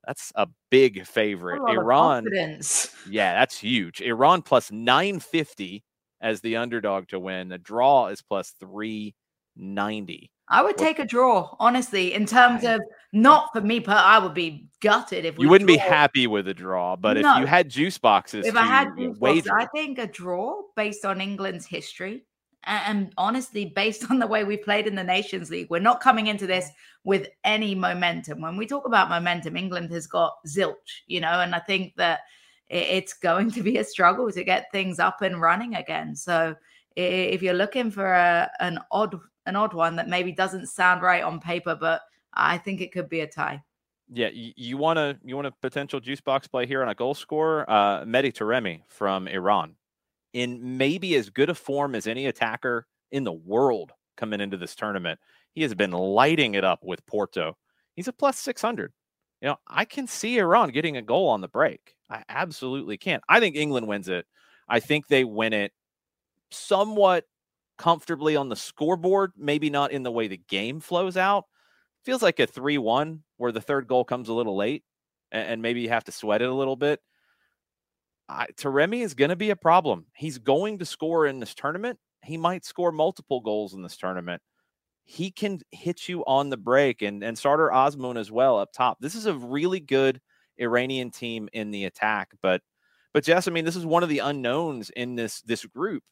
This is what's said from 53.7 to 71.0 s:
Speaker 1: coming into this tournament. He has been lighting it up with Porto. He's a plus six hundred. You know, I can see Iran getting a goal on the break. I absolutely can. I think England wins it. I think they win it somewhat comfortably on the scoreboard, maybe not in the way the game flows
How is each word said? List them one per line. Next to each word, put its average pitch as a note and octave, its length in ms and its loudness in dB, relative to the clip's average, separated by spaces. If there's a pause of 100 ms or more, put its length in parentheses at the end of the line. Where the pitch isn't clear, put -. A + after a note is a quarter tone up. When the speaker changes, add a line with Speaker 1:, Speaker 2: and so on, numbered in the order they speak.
Speaker 1:
coming G#2+ 240 -6
into G2 160 -6
this F2 200 -12
tournament. F#2+ 420 -6 (360)
He D#3+ 80 -4
has A#2+ 120 -2
been F#2+ 160 0
lighting G#2+ 640 2
it F#2+ 100 0
up F2+ 200 0
with F2+ 200 -10
Porto. F#2 540 -4 (380)
He's F3+ 120 -10
a B3+ 60 -8
plus C#4 240 0
six - 240 -8
hundred. A3 300 -6 (500)
You C3+ 60 -2
know, C#3+ 80 -2 (100)
I F#3+ 180 -2
can C4 220 -8
see A#3 320 -4
Iran F#3 320 4
getting D3 260 -4
a A#2 60 -8
goal A#2+ 260 2
on G#2+ 140 2
the F2+ 60 -10
break. - 480 -2 (120)
I A2 220 -12
absolutely C3 640 -8
can. E3 320 -4
I A3 120 6
think E3+ 160 0
England C3+ 320 -2
wins G2+ 200 -6
it. F2+ 160 -4 (440)
I A#2+ 120 2
think D3+ 280 -2
they C3 160 4
win A2 280 -2
it G2+ 200 -2 (800)
somewhat G3+ 720 2 (520)
comfortably D#3 600 0
on C#3 120 -2
the G#2+ 80 -6
scoreboard, F#3 800 -2
maybe D3 320 -2
not C#3+ 240 -2
in C3+ 100 -6
the B2 100 -6
way A2+ 160 -2
the F#2 200 -10
game A#2 320 -6
flows F3+ 380 -4